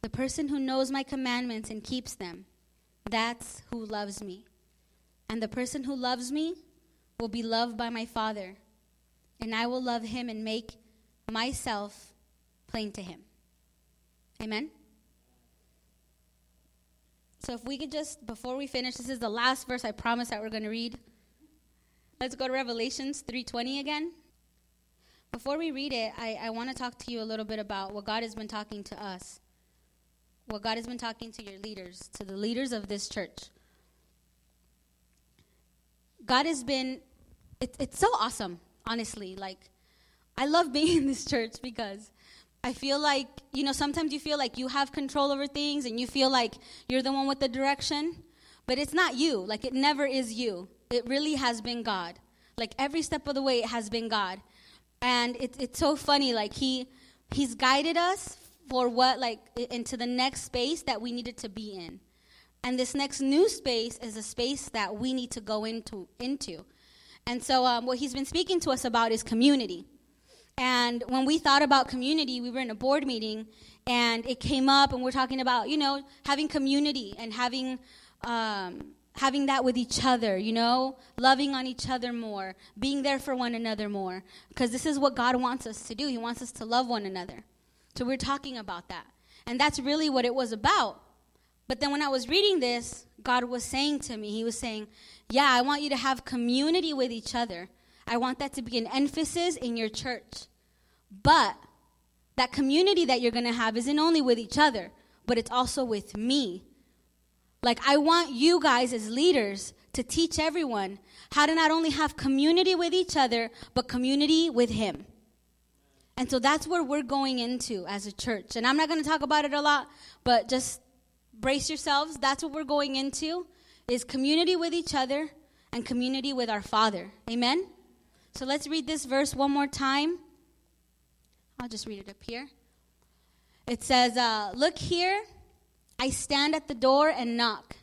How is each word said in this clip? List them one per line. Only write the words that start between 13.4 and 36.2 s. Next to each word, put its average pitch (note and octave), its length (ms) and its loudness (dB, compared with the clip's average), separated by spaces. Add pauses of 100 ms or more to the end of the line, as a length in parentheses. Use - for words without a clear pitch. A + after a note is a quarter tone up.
Amen? A3 280 -4 (2750)
So - 160 -8
if A#3+ 100 -14
we C4+ 140 -6
could C4+ 140 -10
just, D4+ 340 -10
before B3 300 -8
we C#4 100 -6
finish, B3+ 300 -6
this A#3+ 120 -10
is B3+ 120 -6
the A#3 80 -4
last A#3+ 400 0
verse B3 160 -6
I A3 80 -4
promise A#3 380 -2
that G#3+ 120 -6
we're A3 80 -8
gonna G#3+ 180 -6
read. A3+ 300 -8 (1200)
Let's B3+ 140 -4
go C4 140 -4
to B3+ 40 -2
Revelations C4 680 -4
three A#3+ 240 -8
twenty B3 340 -6
again. D4+ 340 -6 (1160)
Before C4+ 280 -6
we E4 120 -4
read C#4 220 -6
it, A3+ 260 -4
I, A3+ 240 -8
I A3+ 80 -8
wanna A#3 240 -8
talk B3 240 -10
to - 140 -12
you A3+ 100 -6
a - 20 -8
little A3 220 -8
bit G#3+ 140 -8
about G3+ 340 -8
what G3+ 100 -10
God A3 200 -4
has A3 100 -12
been G#3+ 140 -10
talking G#3 360 -10
to - 180 -14
us, F#3+ 380 -14 (1040)
what G#3+ 140 -8
God A3 160 -2
has A3+ 100 -8
been A#3+ 120 -8
talking A3+ 340 -8
to A3+ 100 -20
your G3 180 -18
leaders, F#3+ 540 -14
to G#3 100 -10
the F#3+ 120 -10
leaders A#3 360 -2
of G#3 160 -8
this G3+ 200 -6
church. - 360 -10 (2750)